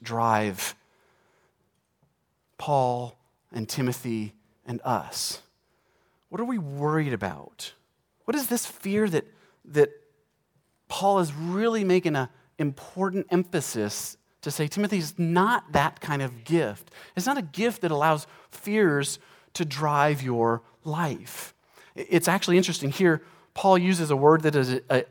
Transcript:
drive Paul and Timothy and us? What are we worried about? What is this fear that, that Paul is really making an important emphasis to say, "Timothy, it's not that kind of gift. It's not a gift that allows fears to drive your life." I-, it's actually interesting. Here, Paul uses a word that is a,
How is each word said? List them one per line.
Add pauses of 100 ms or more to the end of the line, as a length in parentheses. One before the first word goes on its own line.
drive (1800)
Paul (360)
and
Timothy (340)
and
us? (880)
What
are
we
worried
about? (500)
What
is
this
fear
that, (400)
that (960)
Paul
is
really
making
an (300)
important
emphasis (240)
to
say,
"Timothy,
it's
not
that
kind
of
gift. (260)
It's
not
a
gift
that
allows (240)
fears (360)
to
drive
your (220)
life." (420)
I-,
it's
actually
interesting.
Here, (320)
Paul
uses
a
word
that
is (100)
a,